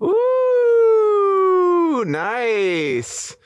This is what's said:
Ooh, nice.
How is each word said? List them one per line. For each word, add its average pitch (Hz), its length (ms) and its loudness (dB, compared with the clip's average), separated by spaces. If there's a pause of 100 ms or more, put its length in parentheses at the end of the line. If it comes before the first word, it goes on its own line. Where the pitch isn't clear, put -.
Ooh, 415 2000 2
nice. 175 1300 -4 (100)